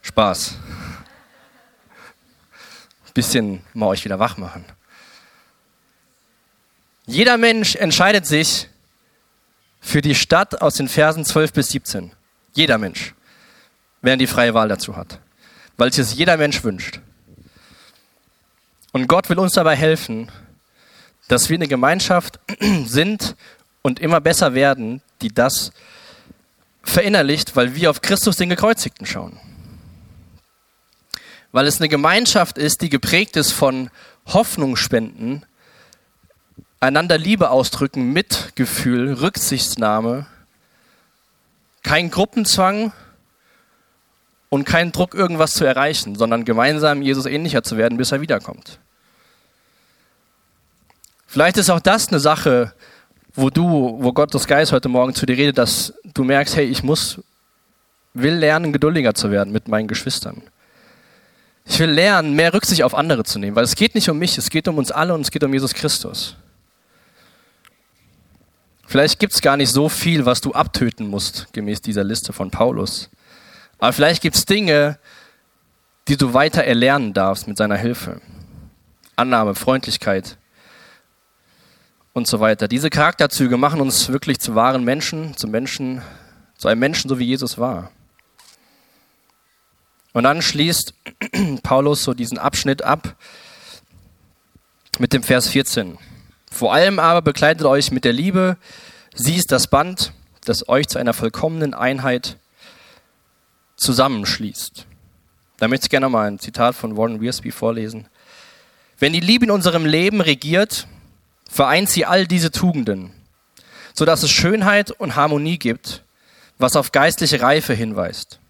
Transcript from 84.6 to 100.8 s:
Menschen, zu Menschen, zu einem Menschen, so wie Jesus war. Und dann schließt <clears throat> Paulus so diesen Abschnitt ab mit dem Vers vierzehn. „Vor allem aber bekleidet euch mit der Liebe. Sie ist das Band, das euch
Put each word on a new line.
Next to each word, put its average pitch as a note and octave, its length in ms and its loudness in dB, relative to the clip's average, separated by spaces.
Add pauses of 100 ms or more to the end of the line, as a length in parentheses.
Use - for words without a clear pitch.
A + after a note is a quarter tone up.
Menschen, D#3 520 -4
zu - 100 -8
Menschen, B2+ 560 -6 (560)
zu - 100 -2
einem A2+ 120 2
Menschen, B2+ 280 -2
so C3 100 -2
wie B2 80 -2
Jesus C3 300 -4
war. A2 360 -6 (2250)
Und A2+ 120 0
dann D3+ 180 4
schließt D#3 500 -2 (360)
<clears throat> E3 340 -2
Paulus C#3 420 2
so C3 80 -2
diesen A#2+ 240 -6
Abschnitt - 460 -2
ab - 340 -2 (1800)
mit B2 160 2
dem B2 80 2
Vers B2+ 260 2
vierzehn. G#2+ 480 -2 (540)
„Vor A2 240 -2
allem F#3 240 4
aber E3 240 4
bekleidet D#3 420 2
euch C#3 280 4
mit B2+ 120 -2
der B2 80 4
Liebe. F#3 460 0 (560)
Sie D3 220 -2
ist F3 160 -2
das B2+ 160 0
Band, F3 440 0 (320)
das - 240 -4
euch C#3+ 200 2